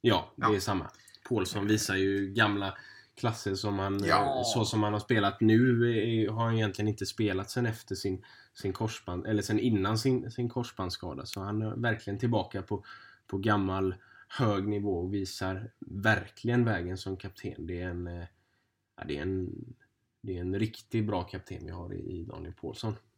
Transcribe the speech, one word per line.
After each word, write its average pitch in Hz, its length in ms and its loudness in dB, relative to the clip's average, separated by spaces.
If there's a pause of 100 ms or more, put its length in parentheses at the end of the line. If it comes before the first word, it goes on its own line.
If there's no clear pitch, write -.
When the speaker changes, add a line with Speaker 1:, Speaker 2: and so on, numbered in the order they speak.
Speaker 1:
Ja, 104 340 4
det - 100 -2
Speaker 2:
Ja. 104 100 6
Speaker 1:
är 95 40 0
samma. 92 300 -2 (400)
Paulsson 101 380 0
visar 104 280 4
ju 98 380 2
gamla 101 440 2 (380)
klasser 110 400 -2
som 101 240 -2
han, 98 240 0
Speaker 2:
Ja. 131 340 2
Speaker 1:
eh, 123 60 0
så 120 220 2
som 107 180 2
han 104 100 2
har 107 60 0
spelat 107 420 2
nu, 117 480 8 (360)
eh, 107 80 -2
har 113 120 0
han 113 100 2
egentligen 104 340 0
inte 98 160 -2
spelat 101 440 -2
sen 120 160 0
efter 110 300 -4
sin, 92 300 -4 (280)
sin 95 200 -4
korsband-, - 540 -4
eller 104 140 2
sen 107 180 2
innan 110 380 2
sin, 127 340 0
sin 120 180 -4
korsbandsskada. 90 760 -6
Så - 160 -8
han 104 200 -2
är 110 140 -4
verkligen 110 440 -2
tillbaka 107 420 0
på, 95 240 -6 (420)
på 98 100 -4
gammal 95 580 2 (320)
hög 104 400 2
nivå 101 320 0
och 92 140 -4
visar 98 680 -4
verkligen 110 880 2
vägen 92 320 -2
som 95 200 -6
kapten. 90 500 -10
Det 90 140 -6
är 90 80 -4
en, 87 180 -6
eh, 87 160 -10 (760)
ja, - 100 -12
det 71 100 -4
är 71 40 -6
en, 95 280 -2 (720)
det 95 160 -6
är 87 40 -6
en 92 180 -2
riktigt 113 480 -2
bra 92 160 0
kapten - 420 -10
vi - 60 -10
har 90 220 -8
i, 90 40 -6 (220)
i 82 40 -8
Daniel - 300 -10
Paulsson. - 420 -6 (220)